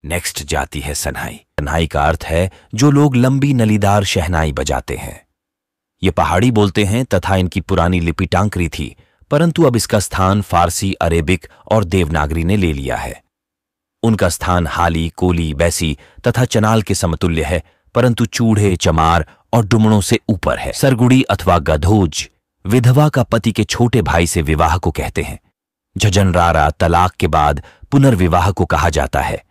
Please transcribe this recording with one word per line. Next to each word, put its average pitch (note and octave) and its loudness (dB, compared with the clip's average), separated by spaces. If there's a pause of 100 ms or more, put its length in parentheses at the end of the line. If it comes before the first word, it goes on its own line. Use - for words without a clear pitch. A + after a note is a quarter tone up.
नेक्स्ट E2 -8
जाती C#2+ -6
है D2 -8
सन्हाई। - -8
सन्हाई D2+ -4
का D2 -2
अर्थ D#2+ 0
है E2+ -2 (240)
जो C#3 4
लोग C#3+ 2
लंबी C3+ 2
नलीदार G#2 2
शहनाई E2 -2
बजाते C2+ -6
हैं। - -14 (760)
ये F#2 0
पहाड़ी F2+ 0
बोलते G#2 2
हैं A2+ -2
तथा F#2+ -2
इनकी F#2 -2
पुरानी F2+ 0
लिपि E2+ -2
टांकरी F2+ -2
थी, - -10 (360)
परंतु E3 2
अब B2+ 4
इसका G#2+ 0
स्थान G2 0
फारसी, F#2 0
अरेबिक E2+ -2 (240)
और G#2+ 2
देवनागरी E2 -2
ने F#2+ 0
ले F2 0
लिया C2+ -6
है। - -12 (800)
उनका G#2+ 2
स्थान F2 -2
हाली, E2 0
कोली, E2+ -2
बैसी D#2+ -2 (300)
तथा A#2+ 0
चनाल A2 2
के G2 -2
समतुल्य E2 -2
है, D#2+ -4 (320)
परंतु A#2+ 2
चूढ़े, G#2 2
चमार D#2+ 2 (280)
और A#2 2
डुमड़ों G#2+ 4
से - 0 (100)
ऊपर F2 -2
है। - -8
सरगुड़ी B2+ 4
अथवा F2+ 0
गधोज E2 0 (380)
विधवा B2+ 4
का B2+ 0
पति A2+ -2
के - -2
छोटे - 0
भाई E2+ 0
से F2 -2
विवाह D#2 0
को F2 -2
कहते - -6
हैं। - -10 (580)
झझनरारा F2 2
तलाक E2+ 0
के - -4
बाद D2+ 0 (280)
पुनर्विवाह F#2 2
को F2 -2
कहा D#2 0
जाता C#2+ -2
है। - -6